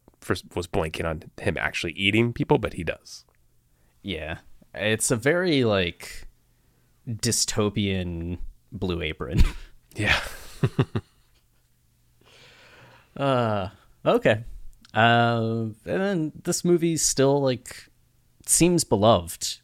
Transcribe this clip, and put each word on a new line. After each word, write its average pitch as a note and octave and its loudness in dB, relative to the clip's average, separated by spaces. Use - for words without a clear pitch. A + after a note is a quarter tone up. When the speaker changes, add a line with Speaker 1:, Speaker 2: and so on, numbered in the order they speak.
Speaker 1:
first - -4
was F2 -6
blanking E2+ -4
on D#2+ -6
him E2+ -2
actually D2 -4
eating G#2+ 2
people, - 0
but - -4
he - -6
does. - -10
Speaker 2:
Yeah. D#2+ -8
It's G#2+ -2
a B2 0
very, D3+ 0
like, F#2+ -2
dystopian F#2+ -2
Blue F2+ -4
Apron. D#2 2
<laughs> - -20
Speaker 1:
Yeah. G2+ 0
<laughs> - 0
Speaker 2:
Uh, A#2 0
okay. C3 4
Uh, A#2 4
and A2+ -2
then F#3 -2
this F3 -4
movie E3+ 2
still, C#3 2
like, - -4
seems E3+ 4
beloved, G2 2